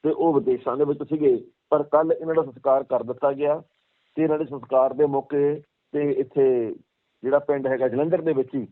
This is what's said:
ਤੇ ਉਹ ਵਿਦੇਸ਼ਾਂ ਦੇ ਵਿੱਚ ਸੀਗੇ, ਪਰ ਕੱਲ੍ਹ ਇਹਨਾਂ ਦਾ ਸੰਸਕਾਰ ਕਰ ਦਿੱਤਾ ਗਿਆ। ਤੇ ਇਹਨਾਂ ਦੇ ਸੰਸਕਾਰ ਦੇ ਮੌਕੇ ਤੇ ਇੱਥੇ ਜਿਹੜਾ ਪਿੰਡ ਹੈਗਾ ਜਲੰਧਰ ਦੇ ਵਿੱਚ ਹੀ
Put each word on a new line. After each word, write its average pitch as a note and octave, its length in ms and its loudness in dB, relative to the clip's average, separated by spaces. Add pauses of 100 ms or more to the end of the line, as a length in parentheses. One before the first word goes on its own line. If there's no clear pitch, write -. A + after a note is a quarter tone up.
ਤੇ D#3 80 0
ਉਹ D#3+ 240 0
ਵਿਦੇਸ਼ਾਂ B2+ 420 0
ਦੇ D3 80 0
ਵਿੱਚ C#3+ 180 -4
ਸੀਗੇ, C#3+ 420 0 (240)
ਪਰ D3+ 140 2
ਕੱਲ੍ਹ D#3 380 2
ਇਹਨਾਂ D#3+ 140 -4
ਦਾ D#3+ 80 2
ਸੰਸਕਾਰ C3+ 400 0
ਕਰ A#2+ 200 -2
ਦਿੱਤਾ B2 300 -2
ਗਿਆ। D3 300 -2 (520)
ਤੇ D#3 80 -2
ਇਹਨਾਂ D3+ 160 0
ਦੇ D#3 60 -2
ਸੰਸਕਾਰ C3 480 0
ਦੇ C#3+ 140 2
ਮੌਕੇ C#3+ 560 -2 (300)
ਤੇ D3 180 -2
ਇੱਥੇ B2+ 640 0 (480)
ਜਿਹੜਾ C3+ 160 0
ਪਿੰਡ C#3+ 280 -2
ਹੈਗਾ C3 220 0
ਜਲੰਧਰ D#3+ 340 0
ਦੇ D#3+ 100 0
ਵਿੱਚ C3 220 0
ਹੀ A#2 180 -4